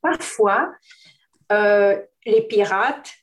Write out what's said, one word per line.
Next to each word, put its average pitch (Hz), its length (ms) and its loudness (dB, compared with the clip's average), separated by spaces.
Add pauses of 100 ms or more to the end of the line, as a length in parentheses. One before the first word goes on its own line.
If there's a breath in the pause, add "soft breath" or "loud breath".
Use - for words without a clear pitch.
Parfois, 254 680 -2 (800 soft breath)
euh, 202 440 2 (300)
les 226 160 2
pirates 208 680 -2 (100)